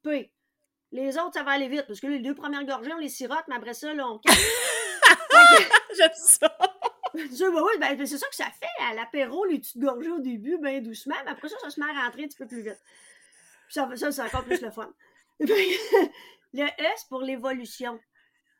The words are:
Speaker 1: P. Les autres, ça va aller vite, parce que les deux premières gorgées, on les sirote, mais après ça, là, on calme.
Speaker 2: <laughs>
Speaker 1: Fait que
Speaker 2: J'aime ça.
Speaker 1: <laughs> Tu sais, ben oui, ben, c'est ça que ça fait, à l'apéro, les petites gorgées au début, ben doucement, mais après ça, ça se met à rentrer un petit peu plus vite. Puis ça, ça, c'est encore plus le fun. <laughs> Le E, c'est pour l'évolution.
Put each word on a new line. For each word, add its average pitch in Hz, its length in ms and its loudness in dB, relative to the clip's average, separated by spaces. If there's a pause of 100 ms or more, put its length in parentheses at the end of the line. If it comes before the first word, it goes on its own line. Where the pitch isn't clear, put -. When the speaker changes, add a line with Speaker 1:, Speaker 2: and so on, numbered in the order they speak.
Speaker 1:
P. 302 280 -6 (640)
Les 262 240 -6
autres, 339 160 -4
ça 302 120 -8
va 277 80 -2
aller 277 160 -2
vite, 277 180 -6
parce 208 140 -14
que 269 80 -8
les 285 120 -4
deux 269 140 -6
premières 285 320 -10
gorgées, 262 260 -8
on 339 60 -10
les 294 100 -8
sirote, 269 400 -8
mais 262 60 -8
après 233 180 -10
ça, 302 220 -10
là, 277 120 -6
on 220 120 -8
calme. - 180 6
Speaker 2:
<laughs> 453 920 4
Speaker 1:
Fait 679 340 12
que 440 320 4
Speaker 2:
J'aime 320 180 6
ça. - 440 2
Speaker 1:
<laughs> 370 100 2 (460)
Tu 311 200 -8
sais, 359 160 0
ben 320 120 0
oui, 415 180 2
ben, 277 260 -2
c'est 277 120 -8
ça 554 100 -8
que - 80 -14
ça - 140 -8 (100)
fait, 679 240 -10
à 226 100 -6
l'apéro, 262 520 -6
les 320 120 -2
petites - 200 -14
gorgées 269 320 -4
au 339 100 -6
début, 254 380 -6
ben 269 240 -6
doucement, 226 420 -10
mais - 60 -12
après - 180 -14
ça, 427 100 -14
ça - 120 -14
se 302 100 -12
met 294 60 -6
à 285 180 -6
rentrer 254 200 -10
un 294 40 -12
petit - 80 -20
peu 262 100 -16
plus 233 140 -14
vite. 208 180 -14 (880)
Puis - 80 -20
ça, 262 220 -4
ça, 285 160 -4
c'est 277 100 -8
encore 247 220 -6
plus 247 160 -4
le 226 100 -10
fun. 214 220 -14 (480)
<laughs> - 0 -
Le 381 1200 0
E, 302 320 -4
c'est - 120 -20
pour 262 140 -10
l'évolution. 247 760 -8 (600)